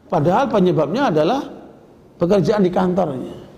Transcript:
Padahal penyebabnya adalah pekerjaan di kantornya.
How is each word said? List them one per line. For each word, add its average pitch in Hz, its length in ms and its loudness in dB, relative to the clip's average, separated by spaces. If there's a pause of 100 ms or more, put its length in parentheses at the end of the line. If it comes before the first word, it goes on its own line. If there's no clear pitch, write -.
Padahal 185 400 0
penyebabnya 185 600 2
adalah 175 320 0 (800)
pekerjaan 196 400 2
di 180 80 4
kantornya. 175 680 -2 (220)